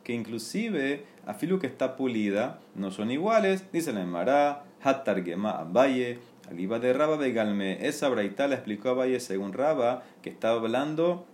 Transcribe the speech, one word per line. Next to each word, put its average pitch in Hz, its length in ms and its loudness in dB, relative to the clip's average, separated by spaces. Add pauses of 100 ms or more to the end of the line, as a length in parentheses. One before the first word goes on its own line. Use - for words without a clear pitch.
Que 120 100 -6
inclusive, 139 920 -4 (200)
afilu 170 340 -2
que 151 80 -4
está 127 280 -2
pulida, 110 640 0 (160)
no 95 160 -4
son 107 200 -4
iguales, 190 600 2
dice 156 220 -2
la 98 80 -2
Gemara, 131 640 2 (180)
hat 135 200 2
targema 92 480 0
Abaye, 120 680 2 (300)
aliba 95 300 -2
de 123 120 2
Raba 151 240 2
begalme. 107 720 0
Esa 147 220 0
braita 113 380 0
la 135 80 2
explicó 107 340 -4
Abaye 127 320 2
según 95 320 -4
Raba, 127 500 0 (180)
que - 80 -10
estaba 113 300 0
hablando 151 760 0